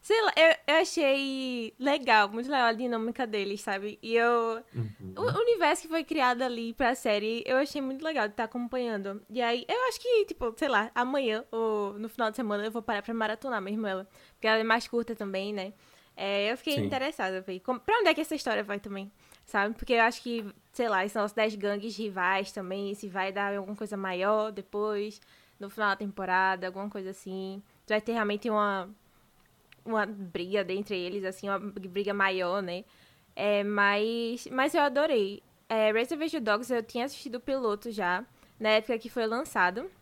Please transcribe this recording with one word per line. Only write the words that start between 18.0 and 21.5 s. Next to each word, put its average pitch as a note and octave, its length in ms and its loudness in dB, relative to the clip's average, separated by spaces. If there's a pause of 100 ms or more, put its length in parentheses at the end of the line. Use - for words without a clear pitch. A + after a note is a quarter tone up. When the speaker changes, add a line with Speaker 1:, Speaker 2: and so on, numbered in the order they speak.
Speaker 1:
é D#4+ 40 4
que D4 80 0
essa D#4+ 140 -4
história G#3+ 260 -2
vai G3+ 200 -6
também, G3 280 -10 (360)
sabe? G#3 280 0
Porque - 200 -2
eu A#3 80 6
acho A#3 200 2
que, A#3 240 -4 (280)
sei A#3 160 0
lá, F#3+ 160 2
esse G#3 100 -6
negócio G#3 220 0
das G#3+ 180 2